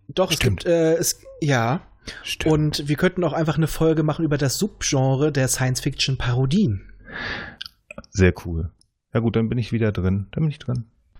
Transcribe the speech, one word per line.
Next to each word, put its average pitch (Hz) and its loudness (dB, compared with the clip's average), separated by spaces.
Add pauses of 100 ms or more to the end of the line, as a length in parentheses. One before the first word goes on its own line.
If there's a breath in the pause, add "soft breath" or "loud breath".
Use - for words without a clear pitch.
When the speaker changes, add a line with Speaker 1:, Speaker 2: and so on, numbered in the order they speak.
Speaker 1:
doch, 180 0
Speaker 2:
Stimmt. 117 0
Speaker 1:
es - -
gibt, - -12
äh, 165 4
es, - -2 (200)
ja. 135 2 (420 loud breath)
Speaker 2:
Stimmt. - -2
Speaker 1:
Und 151 0
wir 147 2
könnten 180 0
auch 156 0
einfach 160 0
eine 156 2
Folge 160 2
machen 151 0
über 147 2
das 139 -2
Subgenre 135 0
der 139 2
Science-Fiction-Parodien. 131 0 (1300 loud breath)
Speaker 2:
Sehr 92 6 (120)
cool. 82 -4 (440)
Ja 123 2
gut, 113 2
dann 113 2
bin 120 -2
ich 113 -4
wieder 110 0
drin. 95 0
Dann 156 -2
bin 156 0
ich - -8
drin. 123 -6 (340)